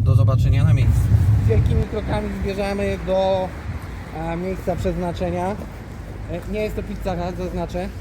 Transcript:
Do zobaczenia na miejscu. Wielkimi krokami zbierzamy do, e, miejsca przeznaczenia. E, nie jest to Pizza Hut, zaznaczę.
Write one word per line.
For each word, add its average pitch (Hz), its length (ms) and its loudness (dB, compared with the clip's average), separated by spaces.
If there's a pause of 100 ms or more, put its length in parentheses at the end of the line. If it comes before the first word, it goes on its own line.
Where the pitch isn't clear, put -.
Do - 120 6
zobaczenia - 480 4
na - 100 6
miejscu. - 340 4 (400)
Wielkimi 220 360 4
krokami 208 440 -2 (140)
zbierzamy 196 560 -2 (100)
do, 190 400 2 (720)
e, 165 200 -4
miejsca 185 380 -2
przeznaczenia. 175 800 -2 (760)
E, 175 200 -6
nie 208 100 -4
jest 214 140 -2
to 208 80 -4
Pizza 190 320 -4
Hut, 175 220 -4
zaznaczę. 175 520 -4 (120)